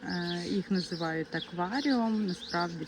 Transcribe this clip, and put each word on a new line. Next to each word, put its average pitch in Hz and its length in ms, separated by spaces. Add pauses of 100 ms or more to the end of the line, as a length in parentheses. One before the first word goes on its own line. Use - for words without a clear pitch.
Е, 175 440
їх 202 240
називають 160 640
акваріум. 220 880
Насправді 175 640